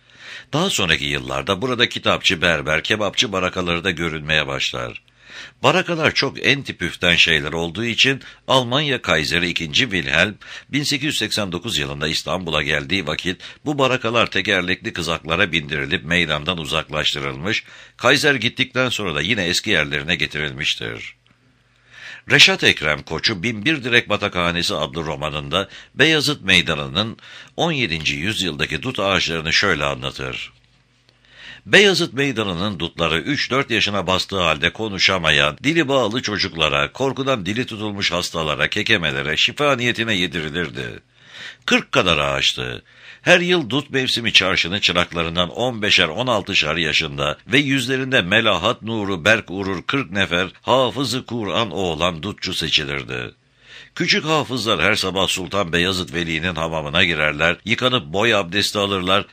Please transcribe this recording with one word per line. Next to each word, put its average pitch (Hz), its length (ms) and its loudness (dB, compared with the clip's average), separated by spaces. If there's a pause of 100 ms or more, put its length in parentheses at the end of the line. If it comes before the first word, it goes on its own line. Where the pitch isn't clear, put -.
(520)
Daha 175 180 0
sonraki 80 340 2
yıllarda 69 580 -2
burada 123 260 0
kitapçı, 95 540 0
berber, 78 400 2
kebapçı 104 500 0
barakaları 90 520 -2
da 95 60 2
görünmeye 78 560 0
başlar. 62 560 -6 (600)
Barakalar 156 520 2
çok 87 320 -2
enti 135 300 0
püften 85 400 2
şeyler 78 360 4
olduğu 85 320 -4
için 127 380 2 (260)
Almanya 131 540 2
Kaiseri 82 460 2
ikinci 82 340 0
Wilhelm 90 520 2 (340)
bin 147 140 -2
sekiz 143 240 -2
yüz 143 120 -2
seksen 104 340 -2
dokuz 87 260 -4
yılında 71 300 -2
İstanbul'a 78 540 -2
geldiği 76 440 -2
vakit 85 340 -4 (240)
bu 143 140 -2
barakalar 120 520 2
tekerlekli 95 640 0
kızaklara 82 600 -2
bindirilip 73 520 -2
meydandan 80 540 0
uzaklaştırılmış, 73 1040 -4 (320)
Kaiser 139 380 2
gittikten 127 540 -2
sonra 101 260 -4
da 71 60 0
yine 95 240 0
eski 87 260 0
yerlerine 76 440 0
getirilmiştir. 71 1000 -4 (1160)
Reşat 151 340 6
Ekrem 78 380 2
Koçu 82 400 -4
Bin 107 220 -4
bir 147 200 0
Direk 120 240 2
Batakhanesi 90 680 0
adlı 78 300 -4
romanında 76 640 -4 (260)
Beyazıt 147 480 2
Meydanı'nın 85 720 2 (400)
on 160 160 0
yedinci 80 420 -2
yüzyıldaki 78 680 -4
dut 127 180 -6
ağaçlarını 82 520 0
şöyle 78 320 2
anlatır. 65 680 -6 (1120)
Beyazıt 170 460 6
Meydanı'nın 104 680 -2
dutları 82 400 0
üç 117 320 -2
dört 135 200 0
yaşına 101 360 0
bastığı 92 340 0
halde 80 320 2
konuşamayan, 80 880 2
dili 156 260 2
bağlı 123 340 2
çocuklara, 80 720 0
korkudan 131 540 -2
dili 110 200 -2
tutulmuş 101 460 -4
hastalara, 78 560 0
kekemelere 78 680 0
şifa 143 400 2
niyetine 117 380 0
yedirilirdi. 78 840 -4 (680)
Kırk - 260 0
kadar 87 260 4
ağaçtı. 67 640 -2 (400)
Her 180 180 6
yıl 175 300 2
dut 139 200 -2
mevsimi 120 420 0
çarşının 92 480 2
çıraklarından 85 720 0
on 113 320 -2
beşer, 90 260 4
on 104 180 -4
altışar 90 500 0
yaşında 73 720 -2
ve 120 120 2
yüzlerinde 131 640 0
melahat 101 600 2
nuru 98 420 -4
berk 107 260 2
urur 95 320 -4
kırk 131 280 -4
nefer 92 380 0 (140)
hafızı 120 640 0
Kur'an 107 440 -2
oğlan 85 520 0
dutçu 95 320 -6
seçilirdi. 69 800 -4 (600)
Küçük 180 300 0
hafızlar 117 580 0
her 101 120 6
sabah 92 340 0
Sultan 92 440 -2
Beyazıt 90 420 0
Veli'nin 82 400 -2
hamamına 80 500 0
girerler, 78 600 2
yıkanıp 120 420 0
boy 104 280 2
abdesti 101 440 0
alırlar, 98 540 0